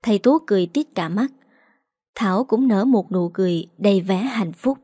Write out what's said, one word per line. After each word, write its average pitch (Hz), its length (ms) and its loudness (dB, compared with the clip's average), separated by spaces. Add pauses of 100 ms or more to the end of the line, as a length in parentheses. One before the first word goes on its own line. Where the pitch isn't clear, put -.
Thầy 208 160 0
Tú 285 200 4
cười 190 260 0
tít 285 300 -4
cả 165 140 -4
mắt. 208 180 -2 (880)
Thảo 202 280 0
cũng 262 240 0
nở 208 180 2
một 233 260 2
nụ 180 180 0
cười 175 380 -2 (100)
đầy 196 240 2
vẻ 190 160 -2
hạnh 220 340 -4
phúc. 269 320 -4